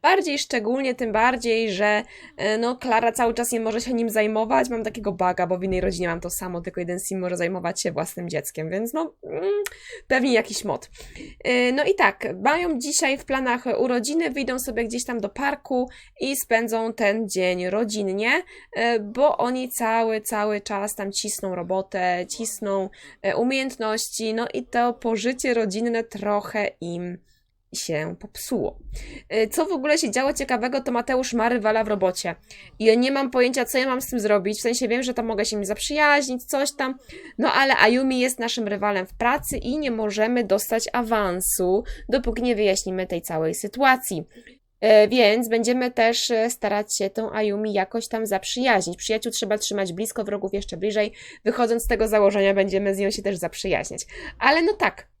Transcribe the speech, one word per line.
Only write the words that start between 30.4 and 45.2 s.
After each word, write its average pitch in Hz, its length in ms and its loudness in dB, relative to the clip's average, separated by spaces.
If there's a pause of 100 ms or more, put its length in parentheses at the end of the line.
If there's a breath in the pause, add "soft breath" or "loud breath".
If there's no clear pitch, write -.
to 254 100 -4
Mateusz 247 420 0
ma 233 160 2
rywala 220 340 2
w 208 40 -2
robocie. 185 480 0 (440 loud breath)
I 220 60 0
ja 220 100 8
nie 254 160 2
mam 277 200 0
pojęcia, 254 340 2
co 269 120 -2
ja 262 100 2
mam 254 140 0
z - 60 -8
tym 247 120 -4
zrobić. 208 400 2
W - 20 -8
sensie 240 260 0
wiem, 247 160 0
że 247 100 -4
tam 233 120 -2
mogę 220 200 -2
się 214 100 -4
nim 202 100 -4
zaprzyjaźnić, 285 760 2
coś 285 320 -2
tam. 262 200 -4 (420 loud breath)
No - 160 2
ale 269 240 4
Ayumi 254 420 4
jest 247 200 0
naszym 233 280 -2
rywalem 202 400 -2
w - 60 -18
pracy 262 440 0
i 262 200 -4
nie 294 140 -2
możemy 220 520 0
dostać 208 400 2 (100)
awansu, 196 920 2 (260 loud breath)
dopóki 240 320 0
nie 247 140 2
wyjaśnimy 190 520 0
tej 170 140 -4
całej 160 340 -2
sytuacji. 254 680 0 (580 loud breath)
E, 214 260 10
więc 226 420 4